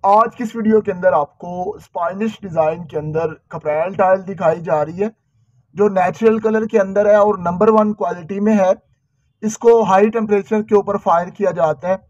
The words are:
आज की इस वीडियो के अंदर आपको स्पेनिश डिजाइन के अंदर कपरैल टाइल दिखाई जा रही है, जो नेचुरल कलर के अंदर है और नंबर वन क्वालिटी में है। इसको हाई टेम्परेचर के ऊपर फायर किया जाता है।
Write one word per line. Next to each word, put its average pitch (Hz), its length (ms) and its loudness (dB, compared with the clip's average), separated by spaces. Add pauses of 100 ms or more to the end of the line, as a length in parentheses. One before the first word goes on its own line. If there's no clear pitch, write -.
आज 214 320 2
की 254 80 -10
इस 226 120 -10
वीडियो 220 260 2
के 208 100 -6
अंदर 180 220 0
आपको 175 640 -6
स्पेनिश 185 640 -6
डिजाइन 165 420 -2
के 151 120 -10
अंदर 156 360 -4 (180)
कपरैल 160 440 -4
टाइल 190 260 2
दिखाई 175 400 -2
जा 160 200 -2
रही 156 160 -6
है, 208 120 -4 (680)
जो 202 140 2
नेचुरल 202 500 0
कलर 220 280 0
के 220 100 0
अंदर 196 300 2
है 208 120 6
और 202 220 2
नंबर 180 300 0
वन 214 240 2
क्वालिटी 180 440 -6
में 214 160 2
है। 190 180 2 (720)
इसको 226 400 4
हाई 196 280 4
टेम्परेचर 214 520 -2
के 214 120 0
ऊपर 202 260 0
फायर 175 300 0
किया 190 220 -2
जाता 165 360 -2
है। 190 100 -2 (100)